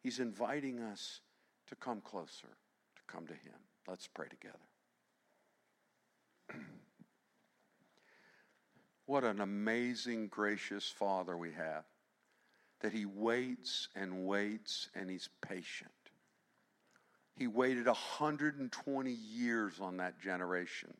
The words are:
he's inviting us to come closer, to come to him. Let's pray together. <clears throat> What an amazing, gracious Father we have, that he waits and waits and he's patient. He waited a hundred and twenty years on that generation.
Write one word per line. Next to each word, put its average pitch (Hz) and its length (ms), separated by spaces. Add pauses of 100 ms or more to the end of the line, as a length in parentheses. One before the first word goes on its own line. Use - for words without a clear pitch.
he's 123 180
inviting 120 600
us 107 400 (460)
to - 80
come 113 260
closer, - 460
to - 600
come 82 200
to 82 60
him. - 220 (320)
Let's 92 200
pray - 200
together. - 300 (1900)
<clears throat> - 140 (2500)
What 135 160
an 104 160
amazing, 110 920
gracious 104 600
Father 92 480
we 85 140
have, 78 320 (960)
that 107 120
he 107 140
waits 117 920
and 92 300
waits 104 720
and 92 160
he's 90 180 (180)
patient. - 440 (1400)
He 131 100
waited 123 400
a 120 80
hundred 151 640
and 131 140
twenty 135 400
years 113 680
on 92 180
that 90 220
generation. 90 800